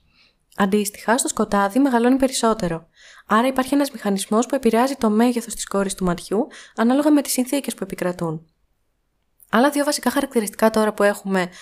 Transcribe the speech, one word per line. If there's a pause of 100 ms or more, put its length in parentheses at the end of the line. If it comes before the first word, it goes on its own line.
(560)
Αντίστοιχα,
στο
σκοτάδι
μεγαλώνει
περισσότερο. (380)
Άρα
υπάρχει
ένας
μηχανισμός
που
επηρεάζει
το
μέγεθος
της
κόρης
του
ματιού, (300)
ανάλογα
με
τις
συνθήκες
που
επικρατούν. (1040)
Άλλα
δύο
βασικά
χαρακτηριστικά
τώρα
που
έχουμε (140)